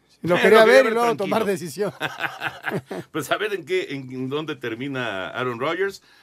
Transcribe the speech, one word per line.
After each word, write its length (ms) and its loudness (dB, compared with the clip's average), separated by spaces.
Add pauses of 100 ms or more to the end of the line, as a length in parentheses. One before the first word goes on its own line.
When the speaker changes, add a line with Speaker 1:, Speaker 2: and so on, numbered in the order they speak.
(220)
Speaker 1:
Lo 140 2
Speaker 2:
Eh, 60 0
Speaker 1:
quería 180 8
Speaker 2:
lo 60 8
quería 80 8
Speaker 1:
ver 80 10
y 60 4
Speaker 2:
ver 60 0
Speaker 1:
luego 140 2
Speaker 2:
tranquilo. 160 0 (120)
Speaker 1:
tomar 80 0
decisión. 540 -4
Speaker 2:
<laughs> 1120 -8
Pues 180 -6
a 60 0
ver 180 -4
en 100 -8
qué, 260 -2
en, 220 -10
en 160 -6
dónde 280 -6
termina 720 -6
Aaron 300 -6
Rodgers. 440 -4 (200)